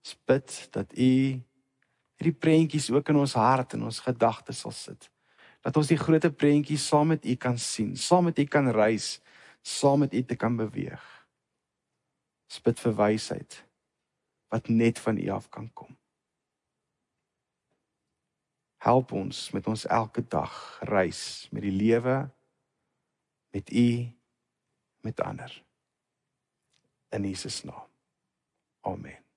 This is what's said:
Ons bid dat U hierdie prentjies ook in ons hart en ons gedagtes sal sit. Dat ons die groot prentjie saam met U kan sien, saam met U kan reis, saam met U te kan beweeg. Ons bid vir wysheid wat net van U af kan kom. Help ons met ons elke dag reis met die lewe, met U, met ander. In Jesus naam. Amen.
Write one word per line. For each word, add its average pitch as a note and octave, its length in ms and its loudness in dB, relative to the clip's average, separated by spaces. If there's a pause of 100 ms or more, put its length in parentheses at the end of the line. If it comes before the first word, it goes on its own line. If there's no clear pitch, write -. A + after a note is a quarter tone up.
Ons - 120 -18 (160)
bid C3+ 240 2 (220)
dat - 180 -6
U B2+ 200 4 (1080)
hierdie E3 160 0
prentjies D#3 560 2
ook C#3+ 160 2
in D3 140 4
ons C3 160 -2
hart B2+ 340 2
en A2+ 140 -4
ons - 180 -10
gedagtes A#2 560 -2
sal A2+ 140 -12
sit. - 320 -18 (580)
Dat C#3 120 0
ons D3 120 2
die D#3+ 80 6
groot D#3+ 300 4 (100)
prentjie D3 400 4
saam D3+ 380 2
met - 100 -10
U B2+ 160 0
kan B2 160 0
sien, A2+ 400 -4
saam F3 320 4
met - 80 -2
U D3 80 2
kan C#3+ 300 2
reis, G#2+ 400 2 (460)
saam C#3+ 440 2
met - 80 -6
U B2+ 120 0
te B2 120 -6
kan A#2 200 -2
beweeg. G2+ 440 -6 (1500)
Ons - 140 -16
bid A#2+ 180 0
vir A2 160 0
wysheid - 580 -2 (960)
wat - 160 -4
net A#2 320 2
van A2 180 -2
U - 140 -4
af G2+ 180 -6
kan A2+ 220 -14
kom. - 220 -20 (3000)
Help B2+ 320 4
ons F#2+ 400 -6
met G2 160 -4
ons A#2 140 -4
elke A2+ 400 0
dag - 280 -4 (360)
reis - 640 -2
met - 100 -6
die G2+ 80 -2
lewe, A#2 540 2 (1300)
met - 160 -8
U, A#2+ 180 4 (1160)
met - 160 -6
ander. - 320 -8 (1600)
In G2+ 80 -2
Jesus G2 400 -8
naam. - 240 -16 (960)
Amen. - 400 -10 (160)